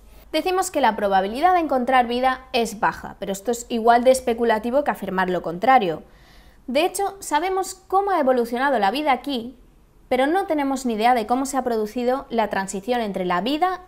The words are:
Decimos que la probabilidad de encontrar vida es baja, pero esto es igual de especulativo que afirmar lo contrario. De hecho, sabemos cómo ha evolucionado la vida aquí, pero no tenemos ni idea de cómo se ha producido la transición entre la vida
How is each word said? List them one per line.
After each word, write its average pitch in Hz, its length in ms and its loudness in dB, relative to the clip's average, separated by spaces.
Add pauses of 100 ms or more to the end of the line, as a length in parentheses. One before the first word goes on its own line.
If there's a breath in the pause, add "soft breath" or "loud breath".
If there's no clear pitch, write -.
(320 soft breath)
Decimos 359 380 -2
que 294 100 -2
la 226 140 4
probabilidad 208 600 2
de 359 40 4
encontrar 262 480 2
vida 247 360 -2 (100)
es 226 260 -2
baja, - 400 -4
pero 190 140 -6
esto 190 180 -6
es 240 180 -6
igual 233 360 4
de 262 80 8
especulativo 240 720 0
que 262 80 0
afirmar 185 360 -2
lo 180 140 -2
contrario. 180 600 2 (640 soft breath)
De 226 160 2
hecho, 381 340 -2
sabemos 370 560 -2 (140)
cómo 403 240 2
ha 349 80 2
evolucionado 254 580 2
la 196 140 2
vida 294 180 0
aquí, 247 460 -4 (520)
pero 254 200 2
no 381 180 0
tenemos 277 400 -2
ni 233 80 -2
idea 226 200 4
de 247 120 0
cómo 262 200 0
se 269 100 -6
ha 254 80 -2
producido 240 640 -2
la 226 160 0
transición 202 540 -4
entre 190 240 -4
la 180 160 0
vida 311 480 -2